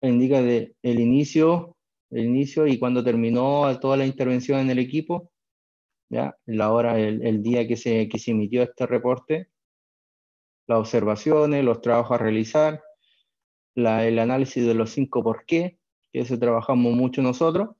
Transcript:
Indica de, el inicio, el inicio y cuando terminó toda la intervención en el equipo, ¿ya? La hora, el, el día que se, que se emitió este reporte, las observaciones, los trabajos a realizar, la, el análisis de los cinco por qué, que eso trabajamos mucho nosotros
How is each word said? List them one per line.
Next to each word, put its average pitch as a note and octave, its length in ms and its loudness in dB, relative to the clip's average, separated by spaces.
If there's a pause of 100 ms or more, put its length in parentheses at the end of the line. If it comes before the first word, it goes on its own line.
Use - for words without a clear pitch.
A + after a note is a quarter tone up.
Indica B2+ 420 2
de, A#2+ 400 0
el A#2+ 160 0
inicio, D#3 760 2 (340)
el A#2 140 -4
inicio C#3 420 0
y C3 140 2
cuando B2 240 0
terminó B2 760 0
toda C3+ 180 0
la C3+ 100 0
intervención C3 520 -2
en C3+ 120 0
el B2+ 100 0
equipo, D#3 500 -4 (800)
¿ya? B2+ 260 -6 (100)
La G#2+ 260 0
hora, A#2 260 2
el, A2 260 -2
el A2 180 0
día A#2 260 0
que A#2 80 -2
se, A2+ 320 -2
que A2 100 -8
se A#2+ 140 -6
emitió A2 320 0
este B2 220 -6
reporte, B2+ 640 -4 (1160)
las A2+ 140 2
observaciones, C#3 840 0
los A#2 160 0
trabajos A#2+ 360 0
a A#2 60 0
realizar, A2+ 600 0 (920)
la, A2+ 300 2
el A2+ 140 2
análisis B2 480 0
de A#2 80 2
los A2+ 160 0
cinco C3 320 -2
por A2+ 240 -2
qué, F3 320 -2 (340)
que B2+ 80 -4
eso A#2+ 180 -4
trabajamos A#2+ 560 2
mucho B2+ 280 0
nosotros E3 580 0